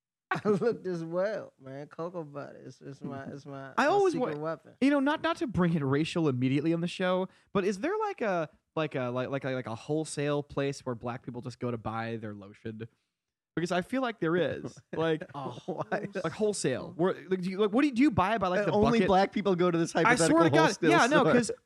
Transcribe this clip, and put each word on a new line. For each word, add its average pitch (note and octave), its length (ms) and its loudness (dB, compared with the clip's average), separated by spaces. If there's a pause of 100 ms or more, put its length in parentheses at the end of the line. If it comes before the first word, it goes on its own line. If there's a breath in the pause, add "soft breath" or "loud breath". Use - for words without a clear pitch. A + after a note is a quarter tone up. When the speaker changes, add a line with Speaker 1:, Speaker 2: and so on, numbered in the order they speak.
(280)
Speaker 1:
<laughs> - 160 -6
I G#3 40 0
look G#3+ 340 0
this F3+ 200 -6
well, F3 500 -6 (100)
man. C3+ 240 -14
Cocoa F3 380 -10
butter. C#3+ 400 -14
It's, C3 160 -20
it's C#3 200 -16
my, C#3 300 -12
it's C#3+ 140 -16
my, C3+ 220 -14 (100)
Speaker 2:
I A#3 60 2
Speaker 1:
my - 20 2
Speaker 2:
always F#4+ 260 4
Speaker 1:
secret B3 260 -2
Speaker 2:
wa- D3 60 -6
Speaker 1:
weapon. D#3+ 380 -8
Speaker 2:
You C4 80 6
know, C#4+ 100 4
not, C#4+ 240 0
not E4 140 -2
to E4 100 -4
bring F3 260 2
it D#3+ 80 2
racial D3+ 460 2
immediately C3+ 460 2
on E3+ 80 0
the F3 60 -2
show, F#3 420 -2 (240 soft breath)
but G3 100 0
is F#3+ 160 -2
there, D#4 180 -2
like, G#4 220 -4
a, F3 300 -2 (260)
like, D#3 200 -2
a, C3 140 -2
like, B2 200 -4
like, C3+ 160 -4
like, C3 220 -4
a G#2+ 80 -6
wholesale D3 680 -4
place C#3 420 -4
where B2 100 -4
black A#2+ 280 -10
people B2 180 -12
just B2 200 -14
go B2 100 -2
to A#2+ 60 -4
buy A2+ 420 -6
their G#2+ 140 -10
lotion? G#2+ 560 -14 (640)
Because E3+ 160 -2
I F3+ 100 0
feel B3+ 200 -4
like A#3 180 -4
there E3 160 2
is, C3 420 -2 (100)
Speaker 3:
<laughs> - 100 -14
Speaker 2:
like, D#3+ 240 0 (120)
Speaker 1:
A C#3+ 60 -10 (260)
Speaker 3:
Why? - 260 -6
Speaker 2:
like, F3+ 420 -4
wholesale, - 0 -
Speaker 1:
wholesale. F3+ 640 -2
Speaker 2:
where, F3 180 2 (140)
like, F#3+ 140 -2
do F3+ 60 -4
you, F#3 100 -4
like, G#3 120 2
what B3+ 120 2
do D4+ 40 2
you, C4+ 60 -2
do A3+ 80 2
you D4 100 6
buy G3 260 2
by, F#3+ 120 0
like, F#3 100 2
Speaker 3:
Uh, G#3 60 0
Speaker 2:
the E3 80 0
Speaker 3:
only G#3+ 260 4
Speaker 2:
bucket? F#3 80 4
Speaker 3:
black F#3+ 240 4
people G3 240 0
go F3+ 160 4
to E3 60 2
this E3 160 0
type E3 120 4
Speaker 2:
I B3 100 6
Speaker 3:
of - 40 0
Speaker 2:
swear E4 240 6
to E4 60 6
God, D4 160 6
Speaker 3:
wholesale A#3+ 240 2
Speaker 2:
yeah, D4+ 180 6
no, C#4+ 140 6
Speaker 3:
store. D#3+ 100 6
Speaker 2:
'cause A#3+ 200 4 (140)